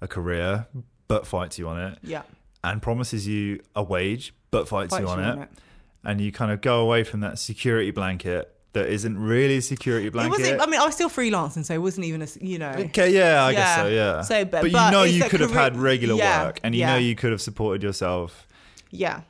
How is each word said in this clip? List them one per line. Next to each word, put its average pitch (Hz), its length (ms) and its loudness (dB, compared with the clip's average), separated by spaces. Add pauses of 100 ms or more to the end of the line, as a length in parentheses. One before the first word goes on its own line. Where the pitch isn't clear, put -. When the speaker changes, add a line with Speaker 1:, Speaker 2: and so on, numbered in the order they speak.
Speaker 1:
a 95 80 -8
career, 90 580 -4 (420)
but 107 180 0
fights 90 320 -6
you 85 100 -8
on 82 100 -6
it. 95 240 -8
Speaker 2:
Yeah. 156 200 -10 (420)
Speaker 1:
And 107 180 -2
promises 117 440 -4
you 104 340 -4 (140)
a 104 80 -2
wage, 98 520 -2 (160)
but 95 180 0
fights 98 220 -4
Speaker 2:
Fights 92 120 -2
Speaker 1:
you 95 60 -2
on 90 100 -2
Speaker 2:
you 92 60 -2
Speaker 1:
it. 107 80 0
Speaker 2:
on 139 100 -8
it. - 60 -16 (560)
Speaker 1:
And 104 160 -2
you 101 120 -2
kind 110 180 -2
of 104 120 -4
go 120 180 2
away 113 240 2
from 107 160 -6
that 104 180 -6
security 113 520 -2
blanket 92 640 -4 (180)
that 101 160 0
isn't 104 300 -2
really 123 400 2
a 127 40 -2
security 117 440 -2
Speaker 2:
It 107 60 -6
Speaker 1:
blanket. 339 260 0
Speaker 2:
wasn't, 381 240 2
I 311 40 2
mean, 311 140 0
I 285 60 4
was 302 80 -2
still 339 160 -2
freelancing, 180 540 -2
so 170 100 -6
it 160 80 -2
wasn't 185 240 -4
even 160 160 -6
a - 20 -10
s-, 147 160 -14
you 185 180 -6
know. 151 120 -8
Speaker 1:
Okay, 180 420 2
yeah, 165 320 6
I 131 80 6
guess 180 240 4
Speaker 2:
Yeah. 165 60 2
Speaker 1:
so, 101 60 2
yeah. 104 340 2
Speaker 2:
So, 208 220 0
but, 175 180 -2
Speaker 1:
But 170 80 4
you - 20 0
Speaker 2:
but 226 180 6
Speaker 1:
know 196 120 6
Speaker 2:
it's 175 120 6
Speaker 1:
you 175 100 4
Speaker 2:
a 233 40 0
Speaker 1:
could 190 120 2
have 143 100 2
Speaker 2:
career 143 140 4
Speaker 1:
had 123 120 2
regular 123 380 2
Speaker 2:
Yeah, 107 300 2
Speaker 1:
work, - 180 -6
and 117 120 -2
you 117 80 0
Speaker 2:
yeah. 123 100 2
Speaker 1:
know 127 60 4
you 120 180 2
could 117 160 0
have 101 100 -4
supported 104 400 -4
yourself. 90 640 -4 (460)
Speaker 2:
Yeah. 170 380 -4